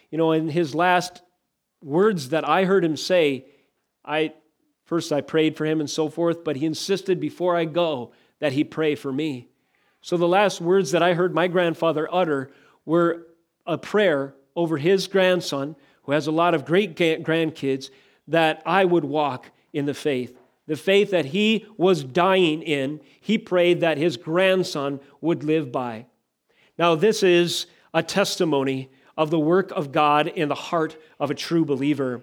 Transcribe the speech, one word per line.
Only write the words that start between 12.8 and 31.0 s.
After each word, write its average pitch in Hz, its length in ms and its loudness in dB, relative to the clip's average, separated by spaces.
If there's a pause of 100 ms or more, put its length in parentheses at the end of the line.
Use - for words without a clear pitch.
were 170 400 0 (400)
a 160 140 -4
prayer 147 560 0 (200)
over 165 220 0
his 185 300 2
grandson, 170 680 0 (280)
who - 80 -6
has 147 160 0
a 156 40 -2
lot 165 220 2
of 143 120 0
great 165 300 0
ga-, 165 220 0
grandkids, 156 720 -2 (380)
that 156 360 2
I 190 220 2
would 175 200 2
walk 139 440 -4 (240)
in 143 140 -4
the 139 80 -4
faith. 127 420 -4 (300)
The 151 80 -4
faith 196 340 2
that 175 160 0
he 202 400 0 (100)
was 170 280 2
dying 170 580 2
in, 147 400 -4 (180)
he 220 200 -2
prayed 175 400 2
that 156 180 0
his 147 200 0
grandson 165 800 -2 (200)
would 151 240 -2
live 151 280 -2
by. 120 340 -8 (720)
Now, 170 160 4
this 202 300 0
is 175 420 4 (260)
a 165 120 0
testimony 139 880 -2 (260)
of 156 140 0
the 165 80 2
work 180 320 2
of 147 200 -6
God 151 360 4
in 160 220 -4
the 143 40 -2
heart 160 440 -4 (220)